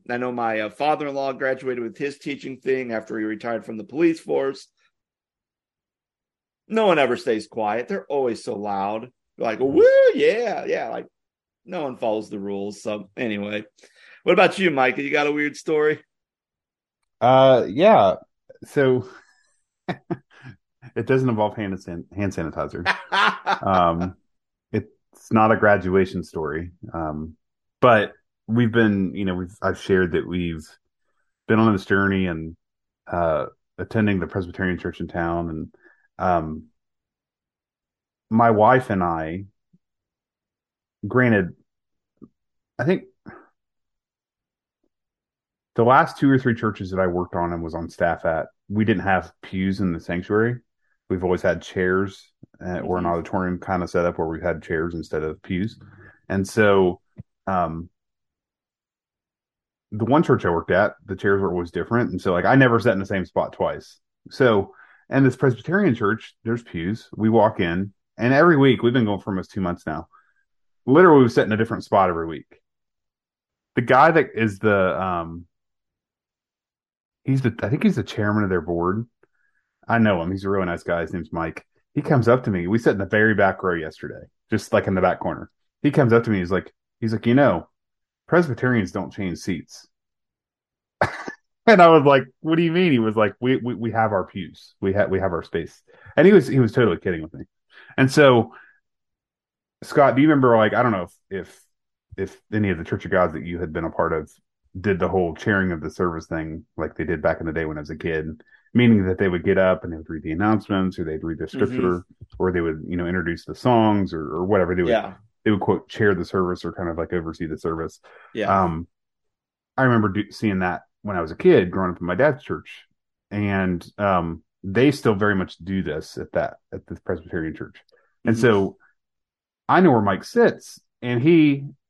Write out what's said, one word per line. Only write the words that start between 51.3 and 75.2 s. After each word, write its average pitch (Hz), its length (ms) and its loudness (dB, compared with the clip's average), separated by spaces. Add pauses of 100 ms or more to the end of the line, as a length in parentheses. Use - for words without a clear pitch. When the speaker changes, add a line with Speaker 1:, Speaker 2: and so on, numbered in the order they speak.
Speaker 2:
had 85 200 0
chairs, 95 720 -4 (320)
uh, 90 160 -8
or 90 180 -6
an 87 60 -4
Speaker 1:
Mm-hmm. 85 80 -2
Speaker 2:
auditorium 90 460 -4
kind 90 240 -4
of 85 80 -8
setup 85 280 -2
where 80 100 -4
we've 82 140 -8
had 85 200 -4
chairs 85 320 -6
instead 78 280 -8
of 78 200 -10
pews. 98 360 -6 (500)
And 98 200 -4
so, 98 520 4 (460)
um, 85 440 -4 (2000)
the 107 160 -4
one 139 160 4
church 123 220 2
I 92 60 0
worked 85 200 -2
at, 95 240 2 (100)
the 95 120 -10
chairs 98 260 0
were 87 100 -2
always 87 180 -6
different. 95 400 -2
And 92 100 -8
so, 95 120 -2
like, 87 120 0
I 113 100 4
never 123 260 6
sat 104 140 2
in 95 60 -4
the 95 60 -8
same 95 200 -6
spot - 260 -4
twice. 73 460 -6 (320)
So, 110 420 2 (380)
and 135 160 2
this 127 100 0
Presbyterian 151 580 0
church, 107 400 -4 (100)
there's 117 180 -4
pews. 90 520 -8
We 107 140 0
walk 110 320 4
in, 92 320 -2 (240)
and 123 160 0
every 160 240 6
week, 135 260 4
we've 120 120 2
been 123 100 2
going 101 160 -2
for 110 100 -10
almost 92 220 -6
two 104 80 -6
months 90 260 -4
now. 78 220 -8 (800)
Literally, 151 380 8
we 113 40 2
sit 127 160 2
in 104 80 -2
a 107 40 0
different 107 280 -4
spot 95 240 2
every 82 180 -4
week. 76 340 -14 (1160)
The 131 60 -2
guy 139 300 6
that 156 220 2
is 107 240 -2
the, 95 420 2
um, 87 440 -6 (1800)